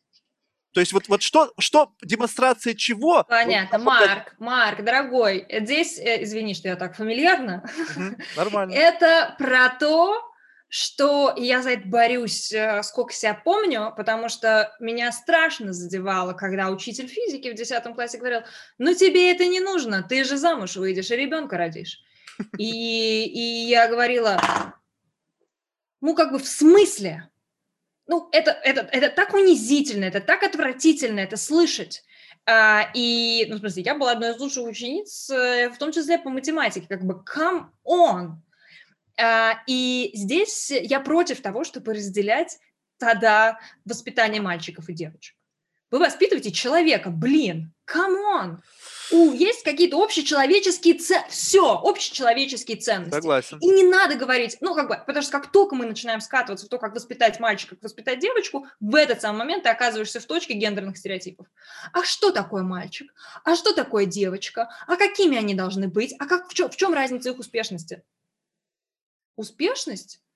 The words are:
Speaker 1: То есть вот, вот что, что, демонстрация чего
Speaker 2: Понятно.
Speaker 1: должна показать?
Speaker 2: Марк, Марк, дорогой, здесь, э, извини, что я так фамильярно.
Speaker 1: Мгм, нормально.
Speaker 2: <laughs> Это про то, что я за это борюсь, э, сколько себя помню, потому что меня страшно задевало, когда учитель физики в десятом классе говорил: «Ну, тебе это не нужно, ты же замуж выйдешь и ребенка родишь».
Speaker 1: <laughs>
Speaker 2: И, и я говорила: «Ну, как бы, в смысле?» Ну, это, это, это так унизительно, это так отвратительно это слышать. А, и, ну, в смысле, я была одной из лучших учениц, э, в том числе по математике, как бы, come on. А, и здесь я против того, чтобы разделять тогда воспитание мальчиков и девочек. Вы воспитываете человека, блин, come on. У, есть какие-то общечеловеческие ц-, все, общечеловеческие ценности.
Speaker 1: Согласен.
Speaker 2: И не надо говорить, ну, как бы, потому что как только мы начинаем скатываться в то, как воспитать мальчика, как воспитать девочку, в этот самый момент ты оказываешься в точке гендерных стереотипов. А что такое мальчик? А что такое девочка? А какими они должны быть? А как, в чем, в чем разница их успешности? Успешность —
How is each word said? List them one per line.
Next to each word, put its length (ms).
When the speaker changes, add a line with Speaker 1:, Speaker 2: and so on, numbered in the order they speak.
Speaker 1:
То 60
есть 120
вот, 160
вот 140
что, 360
что, 440
демонстрация 720
чего 540
Speaker 2:
Понятно. 560
Speaker 1:
должна 80
показать? 260
Speaker 2:
Марк, 200
Марк, 440
дорогой, 640
здесь, 380
э, 260
извини, 300
что 140
я 80
так 200
фамильярно. 680
Speaker 1:
Мгм, 300
нормально. 500
Speaker 2:
<laughs> 80
Это 460
про 320
то, 500
что 680
я 260
за 100
это 160
борюсь, 640
э, 300
сколько 300
себя 220
помню, 640
потому 320
что 520
меня 320
страшно 600
задевало, 600
когда 380
учитель 380
физики 420
в 40
десятом 400
классе 240
говорил: 220
«Ну, 160
тебе 380
это 140
не 140
нужно, 420
ты 220
же 120
замуж 400
выйдешь 340
и 60
ребенка 420
родишь». 420
Speaker 1:
<laughs> 200
Speaker 2:
И, 680
и 420
я 200
говорила: 500
«Ну, 120
как 180
бы, 60
в 100
смысле?» 800
Ну, 240
это, 200
это, 300
это 180
так 240
унизительно, 720
это 140
так 220
отвратительно 760
это 180
слышать. 680
А, 480
и, 560
ну, 60
в 40
смысле, 240
я 120
была 160
одной 200
из 80
лучших 260
учениц, 640
э, 400
в 80
том 140
числе 260
по 120
математике, 580
как 160
бы, 200
come 420
on. 460
А, 480
и 460
здесь 580
я 280
против 420
того, 220
чтобы 300
разделять 640
тогда 640
воспитание 560
мальчиков 480
и 40
девочек. 420
Вы 100
воспитываете 520
человека, 580
блин, 640
come 260
on. 220
У, 220
есть 320
какие-то 380
общечеловеческие 920
ц-, 360
все, 540
общечеловеческие 920
ценности. 520
Speaker 1:
Согласен. 300
Speaker 2:
И 80
не 160
надо 320
говорить, 440
ну, 140
как 140
бы, 180
потому 160
что 100
как 200
только 240
мы 100
начинаем 340
скатываться 460
в 40
то, 80
как 160
воспитать 460
мальчика, 360
как 80
воспитать 360
девочку, 460
в 160
этот 260
самый 160
момент 260
ты 60
оказываешься 500
в 60
точке 280
гендерных 440
стереотипов. 480
А 120
что 280
такое 320
мальчик? 480
А 120
что 180
такое 320
девочка? 640
А 80
какими 420
они 160
должны 340
быть? 300
А 80
как, 240
в 40
чем, 160
в 60
чем 180
разница 360
их 80
успешности? 640
Успешность — 880